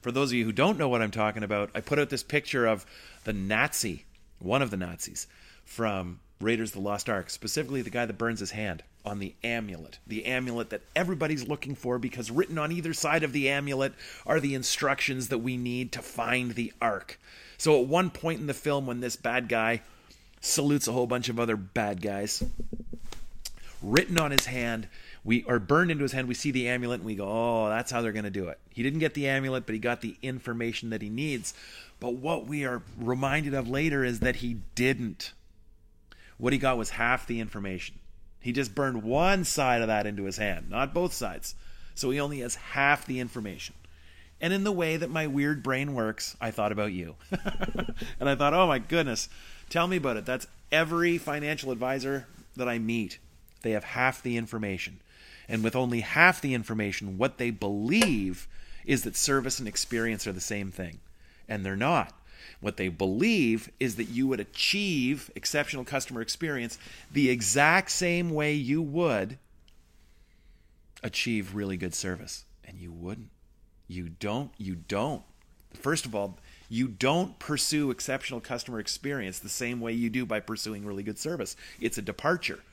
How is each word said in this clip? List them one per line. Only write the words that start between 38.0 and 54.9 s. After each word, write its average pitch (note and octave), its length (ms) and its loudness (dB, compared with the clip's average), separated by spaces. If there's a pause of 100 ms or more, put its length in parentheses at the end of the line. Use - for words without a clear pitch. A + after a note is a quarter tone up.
He B2 140 -4
just B2 240 0
burned C3 260 2
one E3+ 400 4
side B2+ 400 4
of A2 60 2
that G#2+ 180 4
into G2+ 180 -4
his F#2+ 120 -4
hand, F#2+ 340 -2
not C3+ 240 0
both F3 180 2
sides. - 440 -6 (400)
So - 140 0
he C#3 100 2
only C#3+ 180 -2
has A#2+ 160 -4
half C#3 500 4
the B2+ 140 -2
information. A2+ 560 -6 (640)
And E3+ 120 2
in G3 100 2
the G#3 80 2
way E3 260 2
that D#3+ 140 -2
my D#3 160 0
weird C#3+ 380 2
brain C3+ 280 0
works, A2 480 -2
I A2+ 120 -2
thought G#2+ 180 2
about G#2 220 0
you. E2+ 240 -6 (160)
<laughs> - 0 - (880)
And C3+ 80 2
I C#3 80 4
thought, C#3+ 180 4
"Oh F3+ 140 8
my C#3 100 4
goodness, C#3 500 0 (420)
tell E3+ 180 2
me F#3 80 2
about C3+ 220 2
it." G#2+ 60 -8
That's B2+ 220 -2 (240)
every E3+ 480 4
financial D3 540 -2
advisor C3 560 -2 (280)
that B2 120 -2
I A#2 100 0
meet. A2+ 400 0 (440)
They A2+ 100 2
have G#2 100 2
half B2+ 400 0
the A#2+ 140 -2
information. G#2+ 640 -4 (480)